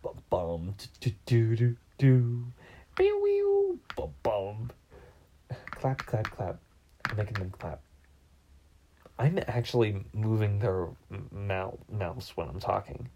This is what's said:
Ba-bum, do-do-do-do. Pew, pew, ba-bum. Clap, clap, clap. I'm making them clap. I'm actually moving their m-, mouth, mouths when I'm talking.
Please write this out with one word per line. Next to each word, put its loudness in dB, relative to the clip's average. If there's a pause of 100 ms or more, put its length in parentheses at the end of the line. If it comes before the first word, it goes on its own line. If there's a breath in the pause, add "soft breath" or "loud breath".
Ba-bum, -4 (260)
do-do-do-do. 2 (1200 loud breath)
Pew, 6 (100)
pew, 4 (160)
ba-bum. -4 (1040 loud breath)
Clap, -2
clap, -2
clap. -6 (520)
I'm -6
making -4
them -4
clap. -10 (1400)
I'm 4
actually 0
moving 2
their 0 (220)
m-, -12
mouth, -4 (120)
mouths -6
when -4
I'm -8
talking. -4